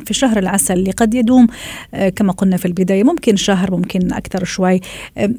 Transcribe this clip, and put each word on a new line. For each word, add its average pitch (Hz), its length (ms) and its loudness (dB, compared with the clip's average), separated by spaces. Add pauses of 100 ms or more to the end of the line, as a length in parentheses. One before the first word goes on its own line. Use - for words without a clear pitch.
في - 80 -6
شهر 220 240 0
العسل 190 360 0
اللي 190 180 0
قد 220 220 0
يدوم، 247 340 6 (460)
آه، 196 160 0
كما 190 240 0
قلنا 190 240 0
في - 80 -4
البداية، 185 380 0
ممكن 254 320 2
شهر، 190 360 0
ممكن 180 420 -2
أكثر - 300 -6
شوي، 185 380 0 (360)
آه، - 220 0